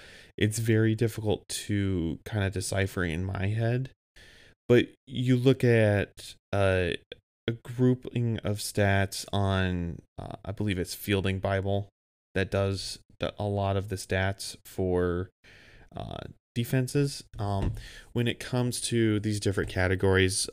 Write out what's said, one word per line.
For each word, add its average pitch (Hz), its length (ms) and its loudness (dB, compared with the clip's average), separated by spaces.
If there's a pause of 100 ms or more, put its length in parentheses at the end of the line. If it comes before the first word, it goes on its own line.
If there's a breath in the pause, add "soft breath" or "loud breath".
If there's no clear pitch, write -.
(380 soft breath)
It's 107 220 0
very 110 360 4
difficult 107 540 -2
to 95 760 -2
kinda 98 240 0
decipher 98 540 -2
in 87 220 -2
my 95 220 -4
head. 117 420 0 (800 soft breath)
But 120 180 8 (180)
you 127 300 0
look 127 300 4
at, 107 680 2 (180)
uh, 95 380 2 (560)
a 117 40 -2 (120)
grouping 120 840 0
of 104 140 -2
stats 98 760 0
on, 92 640 0 (200)
uh, - 280 -12
I 104 80 -8
believe 104 260 -2
it's - 160 -6
Fielding 95 440 0
Bible 98 500 -2 (440)
that 95 160 0
does 98 500 -2 (200)
the, - 180 -4
a 104 60 -4
lot 101 320 0
of 98 140 -2
the 95 80 -4
stats - 580 -4 (100)
for, 90 640 0 (640 soft breath)
uh, - 340 -10 (260)
defenses. 131 680 0 (160)
Um, 101 340 -2 (380 soft breath)
when 120 160 0
it - 100 -2
comes 123 440 -2
to 110 400 2
these 107 180 -2
different 101 300 -2
categories, 95 840 2